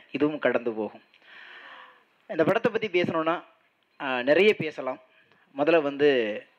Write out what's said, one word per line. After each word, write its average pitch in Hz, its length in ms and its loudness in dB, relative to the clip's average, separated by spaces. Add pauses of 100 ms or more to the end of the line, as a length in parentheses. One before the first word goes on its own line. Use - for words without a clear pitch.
(120)
இதுவும் 147 280 -2
கடந்து 120 320 -2
போகும். 107 300 -8 (1300)
இந்த 165 160 -2
படத்தை 208 280 2
பத்தி 214 160 -6
பேசணும்னா, 170 560 -2 (580)
ஆ, 127 200 -4
நிறைய 165 320 4
பேசலாம். 139 480 -8 (560)
முதல்ல 156 240 4
வந்து 139 600 0 (160)